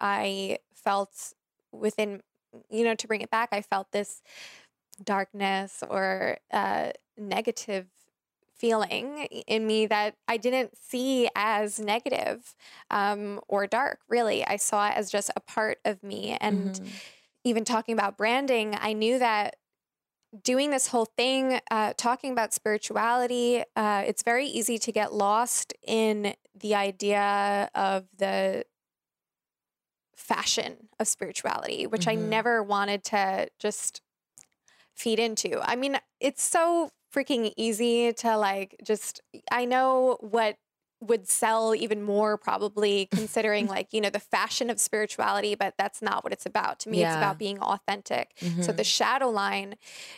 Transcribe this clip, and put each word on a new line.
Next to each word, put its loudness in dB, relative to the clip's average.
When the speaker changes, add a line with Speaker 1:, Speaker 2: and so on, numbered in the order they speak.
Speaker 1:
I -2
felt -4
within, -4
you 0
know, 2
to -8
bring -2
it -8
back, 0
I -2
felt -4
this -4
darkness -2
or, -2
uh, 0
negative -4
feeling -2
in 0
me 4
that 0
I 0
didn't 0
see 0
as 0
negative, -2
um, -2
or 0
dark, 0
really. 2
I 0
saw 2
it 0
as -2
just -2
a -8
part -4
of -4
me. -6
And 0
Speaker 2:
Mm-hmm. -10
Speaker 1:
even 2
talking -2
about 0
branding, 2
I 0
knew 2
that 0
doing 2
this 0
whole 2
thing, 2
uh, 2
talking 0
about 0
spirituality, 2
uh, 2
it's -2
very 2
easy -2
to -4
get 0
lost 2
in 2
the -2
idea 2
of 0
the 0
fashion -4
of 0
spirituality, -4
which -2
I 2
Speaker 2:
Mm-hmm. -2
Speaker 1:
never 2
wanted 0
to 0
just -4
feed 0
into. 0
I 0
mean, -2
it's -2
so 2
freaking 0
easy 2
to, 0
like, 0
just, -4
I 2
know 4
what 0
would 0
sell 4
even 0
more 2
probably 2
Speaker 2:
<laughs> -8
Speaker 1:
considering, 0
like, -4
you 0
know, 2
the -4
fashion -2
of -2
spirituality, 0
but -2
that's -2
not 0
what -4
it's -10
about. -2
To -10
me, 2
it's 2
Speaker 2:
Yeah. 0
Speaker 1:
about 2
being -6
authentic. -2
So -6
Speaker 2:
Mm-hmm. 0
Speaker 1:
the 2
shadow 2
line, -2